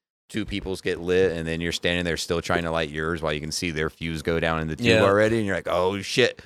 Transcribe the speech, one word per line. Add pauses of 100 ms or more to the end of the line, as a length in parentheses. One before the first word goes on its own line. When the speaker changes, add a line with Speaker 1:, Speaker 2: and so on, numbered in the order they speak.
(300)
Speaker 1:
two
people's
get
lit,
and
then
you're
standing
there
still
trying
to
light
yours
while
you
can
see
their
fuse
go
down
in
the
tube
Speaker 2:
Yeah.
Speaker 1:
already,
and
you're
like,
"Oh,
shit.